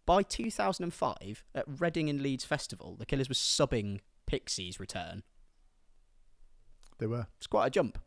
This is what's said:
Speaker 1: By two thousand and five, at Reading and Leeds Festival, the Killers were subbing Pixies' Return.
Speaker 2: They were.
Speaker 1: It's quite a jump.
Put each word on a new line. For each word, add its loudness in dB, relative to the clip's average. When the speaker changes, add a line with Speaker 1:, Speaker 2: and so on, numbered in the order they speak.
Speaker 1:
By 8
two -4
thousand 0
and -4
five, -4
at -2
Reading 0
and 0
Leeds 0
Festival, -4
the -10
Killers 2
were -2
subbing 2
Pixies' -4
Return. -8
Speaker 2:
They -2
were. -2
Speaker 1:
It's -14
quite 4
a 2
jump. 2